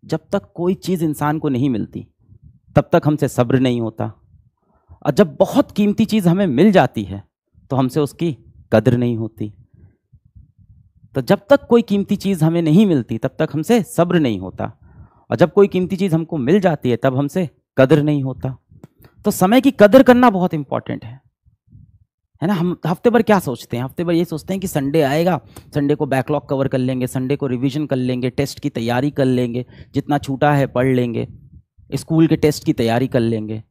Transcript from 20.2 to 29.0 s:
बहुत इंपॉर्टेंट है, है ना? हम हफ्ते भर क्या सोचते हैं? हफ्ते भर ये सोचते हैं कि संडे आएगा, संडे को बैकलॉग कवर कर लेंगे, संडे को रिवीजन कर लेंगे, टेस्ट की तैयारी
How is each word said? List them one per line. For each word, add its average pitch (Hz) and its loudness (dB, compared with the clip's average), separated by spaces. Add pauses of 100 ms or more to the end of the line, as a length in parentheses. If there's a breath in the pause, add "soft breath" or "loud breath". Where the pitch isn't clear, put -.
बहुत 185 -2
इंपॉर्टेंट 131 -6
है, 120 -18 (1200)
है 156 -4
ना? 202 -2
हम 175 -2 (100)
हफ्ते 180 0
भर 233 2
क्या 214 2
सोचते - -6
हैं? 120 -4
हफ्ते 135 -8
भर 175 -2
ये 170 2
सोचते 165 -8
हैं 190 -6
कि 190 -8
संडे 147 0
आएगा, 156 0 (340 loud breath)
संडे 143 -2
को 151 -4
बैकलॉग 135 -4
कवर 135 -2
कर 135 -4
लेंगे, 127 -2
संडे 131 -4
को 143 -6
रिवीजन 131 -4
कर 135 -2
लेंगे, 127 -2
टेस्ट 139 -6
की 147 -6
तैयारी 120 -2